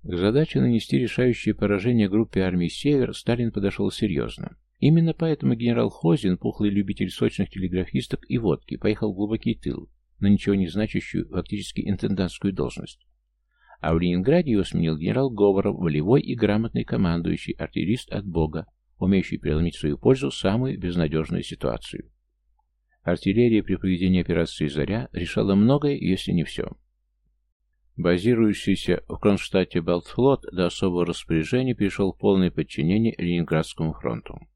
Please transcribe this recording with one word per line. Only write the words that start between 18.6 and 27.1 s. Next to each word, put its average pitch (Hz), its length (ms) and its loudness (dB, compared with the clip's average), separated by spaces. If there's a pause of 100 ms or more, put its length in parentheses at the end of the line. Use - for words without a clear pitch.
умеющий 95 400 2
преломить 78 380 0
в - 40 -16
свою 73 180 -2
пользу 131 340 2
самую 123 480 -2
безнадежную 85 640 -2
ситуацию. - 680 -8 (920)
Артиллерия 107 600 2
при 95 140 -2
проведении 92 460 2
операции 82 460 -2
«Заря» 76 440 -4
решала 95 440 0
многое, 143 400 4
если 95 360 -2
не 85 140 2
все. - 320 -8 (1200)